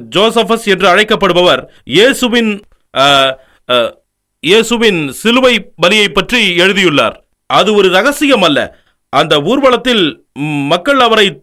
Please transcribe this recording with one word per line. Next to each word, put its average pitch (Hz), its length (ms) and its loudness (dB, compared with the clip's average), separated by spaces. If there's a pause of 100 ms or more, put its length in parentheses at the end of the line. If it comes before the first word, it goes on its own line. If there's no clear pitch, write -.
(140)
ஜோசபஸ் 220 500 0
என்று 190 240 0
அழைக்கப்படுபவர் 180 720 2 (360)
இயேசுவின், 233 540 2 (440)
அ, 135 120 0 (640)
அ, 123 80 2 (680)
இயேசுவின் 220 580 0 (100)
சிலுவை 247 400 0 (300)
பலியை 202 280 2
பற்றி 202 300 -2 (160)
எழுதியுள்ளார். 170 600 0 (340)
அது 175 260 0
ஒரு 196 160 4
ரகசியம் 240 560 0
அல்ல. 139 120 0 (540)
அந்த 151 280 0
ஊர்வலத்தில், 240 600 0 (380)
ம், 147 320 -6
மக்கள் 185 360 0
அவரை 220 200 2 (160)